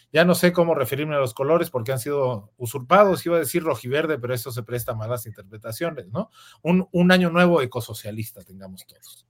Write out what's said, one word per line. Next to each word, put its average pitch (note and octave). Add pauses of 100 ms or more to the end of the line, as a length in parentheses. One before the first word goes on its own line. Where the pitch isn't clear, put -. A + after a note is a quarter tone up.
(120)
ya D#3+
no F3
sé F3
cómo E3+
referirme C#3+
a C#3+
los B2+
colores D#3+
porque A#2+
han C3
sido B2+
usurpados. C#3+
Iba E3+
a E3
decir D#3+
rojiverde, D3+
pero A#2+
eso B2+
se A#2
presta A#2
a A2+
malas A2+
interpretaciones, A2
¿no? D#3+ (300)
Un, F3+
un F3
año F3+
nuevo F3
ecosocialista A2
tengamos F#2+
todos. -